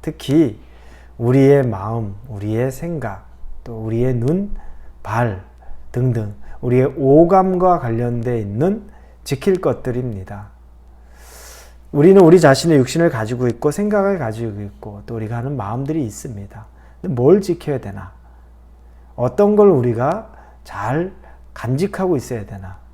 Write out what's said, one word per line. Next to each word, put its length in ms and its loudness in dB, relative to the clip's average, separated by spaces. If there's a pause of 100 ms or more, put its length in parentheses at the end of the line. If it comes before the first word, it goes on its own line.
특히 580 0 (580)
우리의 500 6
마음, 480 -6 (120)
우리의 440 -4
생각, 560 -8 (360)
또 220 -12
우리의 300 0
눈, 400 -2 (480)
발 400 -4 (480)
등등 420 -2 (280)
우리의 360 2
오감과 840 4
관련돼 600 -4
있는 500 -4 (340)
지킬 380 -2
것들입니다. 880 -6 (1400)
우리는 280 8
우리 200 10
자신의 400 4
육신을 320 2
가지고 360 -4
있고, 220 -2
생각을 480 0
가지고 440 -6
있고, 440 -14
또 100 -10
우리가 220 -6
하는 180 -6
마음들이 480 -4
있습니다. 600 -12 (360)
근데 120 -6
뭘 260 4
지켜야 400 -4
되나? 320 -14 (1040)
어떤 400 2
걸 140 8
우리가 600 0 (320)
잘 500 -6 (400)
간직하고 640 -2
있어야 280 -8
되나? 340 -16 (140)